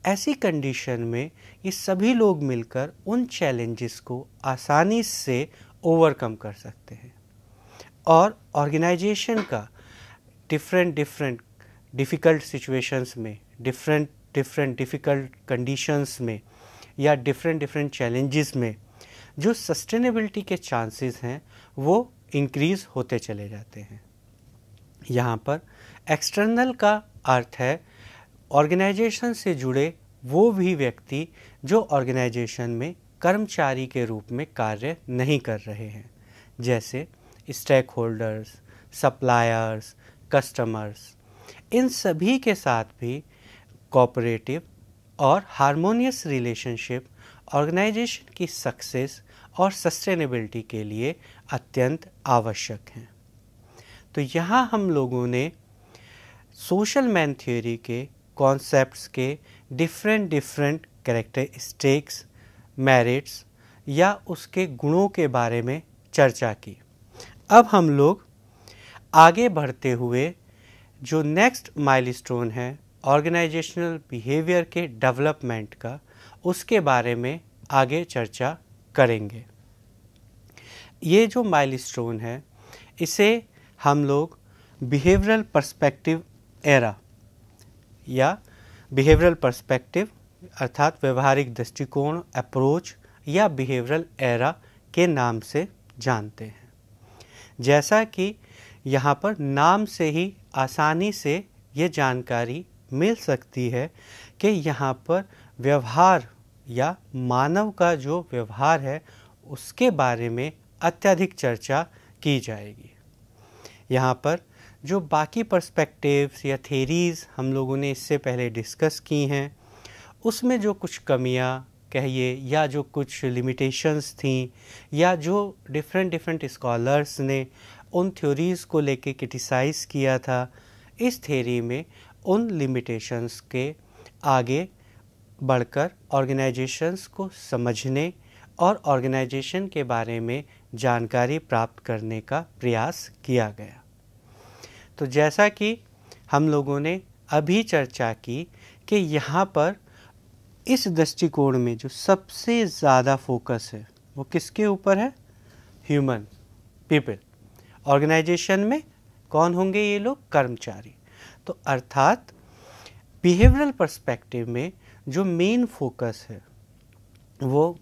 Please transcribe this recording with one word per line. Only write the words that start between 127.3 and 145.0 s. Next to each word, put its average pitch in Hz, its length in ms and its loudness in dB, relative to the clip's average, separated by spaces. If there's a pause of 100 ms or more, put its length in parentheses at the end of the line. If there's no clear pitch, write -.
उन 180 160 0
थ्योरीज 170 540 -2
को - 160 -2
लेके 139 340 -2
क्रिटिसाइज 131 720 -4
किया 135 340 0
था, 127 320 -4 (480)
इस 247 240 -2
थ्योरी 123 380 -2
में 123 240 -6 (400)
उन 226 260 0
लिमिटेशंस 123 880 -4
के 135 360 -6 (480)
आगे 135 440 0 (760)
बढ़कर 131 480 0 (200)
ऑर्गेनाइजेशंस 135 960 -2
को 190 220 -10
समझने 131 840 -4 (460)
और 196 260 2
ऑर्गेनाइजेशन 135 800 -2
के 156 160 -4
बारे 117 360 -4
में 120 240 -6 (320)
जानकारी 123 640 0
प्राप्त 113 400 -2
करने 110 420 -8
का 139 200 -6 (180)
प्रयास 123 520 -2 (140)
किया 120 240 0
गया। 104 340 -18 (1160)
तो 147 80 -4